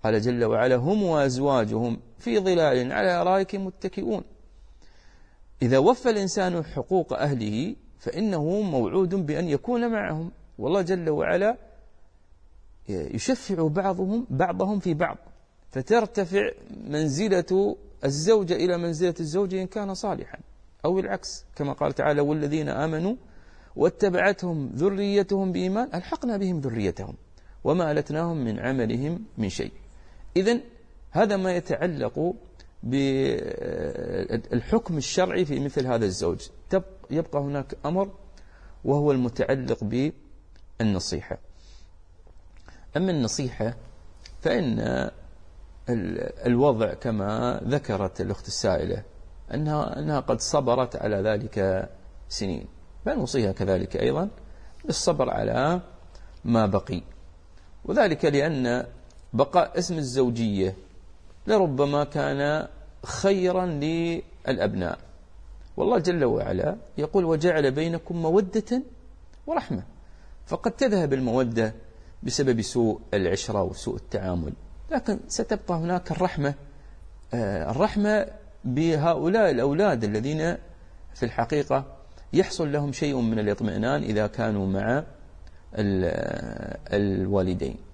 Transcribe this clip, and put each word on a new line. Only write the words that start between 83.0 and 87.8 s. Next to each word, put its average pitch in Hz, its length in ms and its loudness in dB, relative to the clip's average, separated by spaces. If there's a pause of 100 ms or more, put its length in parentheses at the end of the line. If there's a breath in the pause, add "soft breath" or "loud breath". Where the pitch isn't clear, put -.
من 113 180 2
الاطمئنان 107 640 0
إذا 107 240 0
كانوا 107 400 0
مع 104 320 2 (760 soft breath)
ال-، 92 1040 -2 (160)
الوالدين. 98 840 2 (180)